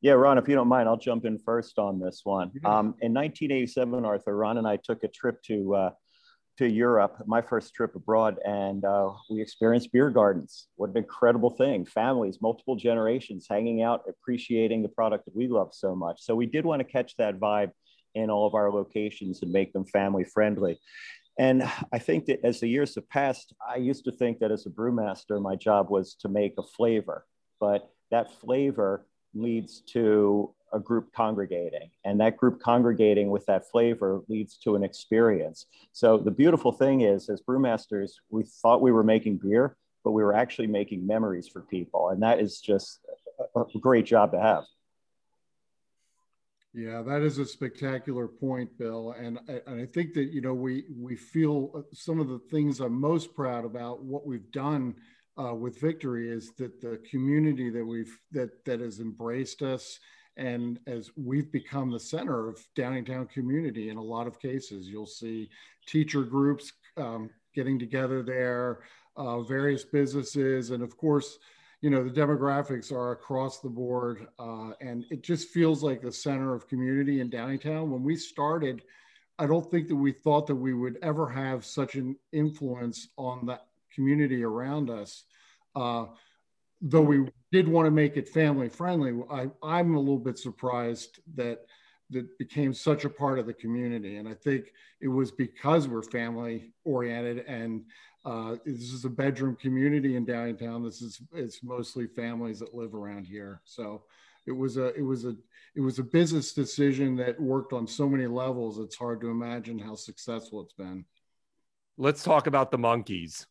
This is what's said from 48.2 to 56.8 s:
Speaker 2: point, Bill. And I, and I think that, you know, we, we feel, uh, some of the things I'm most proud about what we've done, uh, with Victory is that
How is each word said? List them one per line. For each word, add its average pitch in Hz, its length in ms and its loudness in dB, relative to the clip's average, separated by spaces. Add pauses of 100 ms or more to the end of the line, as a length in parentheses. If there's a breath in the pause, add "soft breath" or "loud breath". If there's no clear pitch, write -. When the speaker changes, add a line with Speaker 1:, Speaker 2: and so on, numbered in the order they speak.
Speaker 2:
point, 127 500 -6
Bill. 113 400 -8
And 120 220 -10 (100)
I, 127 180 -8
and 120 140 -10
I 127 40 -8
think 170 280 -4
that, 143 200 0
you 139 80 -4
know, 131 120 -2
we, 131 320 -4 (120)
we 123 180 -10
feel, 147 600 0
uh, 147 60 -10 (120)
some 160 260 -4
of 147 80 0
the 127 120 -8
things 147 400 0
I'm 123 200 -2
most 156 340 0
proud 123 320 -4
about 120 380 -10
what 135 220 -8
we've 117 260 -10
done, 139 440 -4 (420 soft breath)
uh, 123 160 -6
with 120 260 -8
Victory 135 500 -4
is 113 260 -10
that 123 260 -12